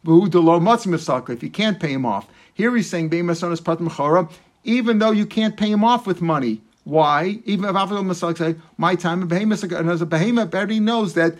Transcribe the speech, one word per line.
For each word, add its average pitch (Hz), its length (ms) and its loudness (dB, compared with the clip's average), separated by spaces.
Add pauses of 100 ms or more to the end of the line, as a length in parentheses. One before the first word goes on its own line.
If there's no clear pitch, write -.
vahu 165 260 6
de 175 80 4
lo 165 220 6
motzi 226 280 2
misalik 151 400 -2
lei," 120 80 -6
if - 60 -14
you - 80 -10
can't 208 300 -2
pay 151 120 -4
him 135 120 -4
off. 104 240 -4 (240)
Here 233 240 0
he's 196 140 -2
saying, 165 180 -2
"Behemoths 170 320 -2
arnona 175 120 -2
is 165 100 -4
patur 165 260 -2
mechora," 160 420 0 (340)
even 226 340 2
though 220 140 4
you 214 120 2
can't 220 320 -2
pay 214 140 0
him 208 140 2
off 240 220 2
with 185 140 -2
money. 139 400 -2 (240)
Why? 156 600 2
Even 196 220 -2
if 190 80 -2
Avram 196 320 -2
Masalik 170 320 -4
say, 160 180 -2 (220)
"My 175 160 0
time 175 280 -2
of 175 60 -4
behemoth," 208 340 0
and 165 280 -2
as 170 100 0
a 175 60 -4
behemoth, 196 480 0
everybody 202 260 -2
knows 214 340 0
that 165 260 2